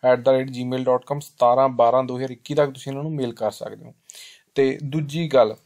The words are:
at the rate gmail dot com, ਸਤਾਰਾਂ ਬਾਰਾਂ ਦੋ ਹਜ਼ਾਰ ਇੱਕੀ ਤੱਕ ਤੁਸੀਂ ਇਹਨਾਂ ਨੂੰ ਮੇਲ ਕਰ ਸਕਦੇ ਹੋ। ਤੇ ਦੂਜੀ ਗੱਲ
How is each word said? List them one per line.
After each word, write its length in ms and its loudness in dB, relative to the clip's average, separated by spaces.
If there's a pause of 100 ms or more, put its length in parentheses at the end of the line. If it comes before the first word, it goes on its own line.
(140)
at 60 2
the 200 2
rate 100 -6
gmail 300 -6
dot 220 0 (100)
com, 80 -4
ਸਤਾਰਾਂ 500 2
ਬਾਰਾਂ 340 4
ਦੋ 140 -6
ਹਜ਼ਾਰ 120 -6
ਇੱਕੀ 240 -10
ਤੱਕ 180 2
ਤੁਸੀਂ 200 -12
ਇਹਨਾਂ 120 -8
ਨੂੰ 120 -8
ਮੇਲ 180 -4
ਕਰ 180 -4
ਸਕਦੇ 340 -14
ਹੋ। 80 -20 (640)
ਤੇ 280 2
ਦੂਜੀ 440 -6
ਗੱਲ 280 2 (100)